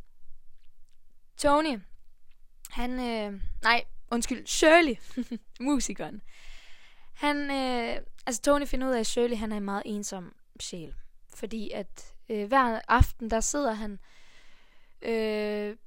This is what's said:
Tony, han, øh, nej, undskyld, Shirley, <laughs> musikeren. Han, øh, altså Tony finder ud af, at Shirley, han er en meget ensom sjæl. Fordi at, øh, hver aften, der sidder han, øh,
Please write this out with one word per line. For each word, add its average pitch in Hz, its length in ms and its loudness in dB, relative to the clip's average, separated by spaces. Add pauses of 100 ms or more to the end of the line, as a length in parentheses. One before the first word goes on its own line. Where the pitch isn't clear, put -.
(1400)
Tony, 294 420 4 (920)
han, 247 220 -2
øh, 226 500 -4 (220)
nej, 240 200 6 (280)
undskyld, 233 360 0
Shirley, 311 480 8 (360)
<laughs> - 280 -10
musikeren. 233 640 -2 (920)
Han, 294 380 0
øh, 254 540 0 (200)
altså 254 160 -2
Tony 285 260 4
finder 262 200 2
ud 262 60 2
af, 233 60 4
at 220 80 2
Shirley, 240 300 2
han 214 140 -2
er 208 60 -2
en 202 80 -4
meget 196 200 -4
ensom 202 500 -8 (240)
sjæl. 160 360 -10 (400)
Fordi 226 360 -6
at, - 440 -10 (140)
øh, 208 180 -2
hver 240 400 6
aften, 233 420 4
der 220 100 2
sidder 269 340 0
han, 208 260 -6 (1000)
øh, 214 840 -2